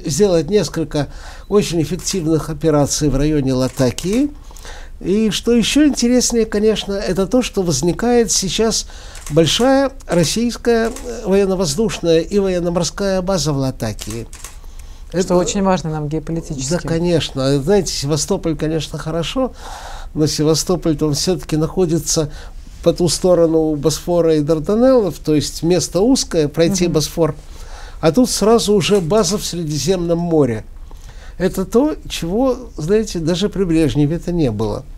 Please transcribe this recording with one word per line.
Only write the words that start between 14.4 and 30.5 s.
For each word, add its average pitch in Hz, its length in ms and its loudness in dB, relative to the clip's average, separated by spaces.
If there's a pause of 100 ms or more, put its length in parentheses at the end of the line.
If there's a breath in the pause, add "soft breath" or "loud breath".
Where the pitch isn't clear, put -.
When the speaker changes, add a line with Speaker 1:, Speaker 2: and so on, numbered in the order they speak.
Speaker 2:
Что - 80 -6
Speaker 1:
Это 185 180 2
Speaker 2:
очень 180 280 0
важно 185 260 0
нам 156 180 -4
геополитически. 151 640 -6
Speaker 1:
Да, 175 80 0
конечно. 156 840 0
Знаете, 175 300 2
Севастополь, 156 640 -2
конечно, 156 440 -4
хорошо, 170 540 -4 (600 loud breath)
но 151 140 2
Севастополь, 156 720 0
он 156 140 2
всё-таки 160 420 -2
находится 156 720 0 (540 loud breath)
по 170 100 4
ту 170 160 2
сторону 160 640 4
Босфора 160 600 2
и 151 60 2
Дарданеллов, 202 800 2
то 156 160 0
есть - 280 -2
место 170 380 2
узкое, 196 460 2
пройти 175 380 2
Speaker 2:
Мгм. 170 80 0
Speaker 1:
Босфор. 151 420 0 (680 loud breath)
А 247 100 4
тут 254 180 4
сразу 208 440 2
уже 202 280 4
база 190 360 2
в 151 80 -6
Средиземном 170 760 -2
море. 151 440 2 (760 loud breath)